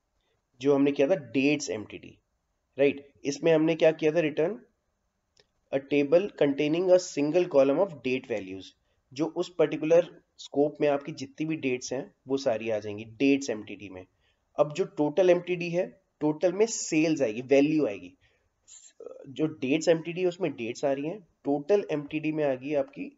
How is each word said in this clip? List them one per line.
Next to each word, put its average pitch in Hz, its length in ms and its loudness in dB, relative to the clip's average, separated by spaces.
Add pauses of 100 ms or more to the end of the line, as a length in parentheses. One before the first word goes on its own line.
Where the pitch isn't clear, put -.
(600)
जो 139 140 4
हमने 139 180 4
किया 143 160 4
था 190 60 4
डेट्स 139 560 0
एमटीडी, 101 480 -10 (600)
राइट? 139 340 0 (120)
इसमें 143 280 2
हमने 160 220 4
क्या 160 180 4
किया 156 200 0
था? 170 80 0
रिटर्न 156 380 0 (1120)
a 139 80 0 (120)
table 147 360 4 (140)
containing 151 480 2
a 180 160 -2
single 156 500 0
column 139 300 4
of 170 80 -10 (120)
date 127 220 -4
values, 95 360 -8 (480)
जो 143 140 -4
उस 170 320 -6
पर्टिकुलर 156 500 2 (300)
स्कोप 147 420 0
में 151 80 4
आपकी 143 240 -2
जितनी 135 340 -8
भी 160 100 -2
डेट्स 127 360 -4
हैं, 143 220 -8 (140)
वो 135 80 0
सारी 113 340 -2
आ 107 80 0
जाएंगी 104 260 -8
डेट्स 135 460 2
एमटीडी 104 380 -8
में। 92 180 -16 (520)
अब 147 140 2
जो 180 120 -4
टोटल 156 460 2
एमटीडी 175 400 0
है, 180 160 -2 (340)
टोटल 151 320 0
में 208 140 2
सेल्स 156 560 0
आएगी, 113 200 -2
वैल्यू 139 440 4
आएगी। 90 260 -8 (1160)
जो 139 180 -4
डेट्स 156 420 -2
एमटीडी 165 320 2
है, 180 60 0
उसमें 175 260 -4
डेट्स 120 320 -8
आ 139 80 0
रही 143 140 -4
हैं, 202 140 -8 (240)
टोटल 147 460 0
एमटीडी 151 420 -4
में 156 120 -2
आ 135 100 2
गई 135 200 -6
आपकी 139 440 -4